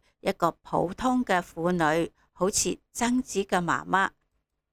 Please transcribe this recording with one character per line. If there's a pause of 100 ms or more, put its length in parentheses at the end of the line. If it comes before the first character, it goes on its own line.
(200)
一
個
普
通
嘅
婦
女， (220)
好
似 (140)
曾
子
嘅
媽
媽， (640)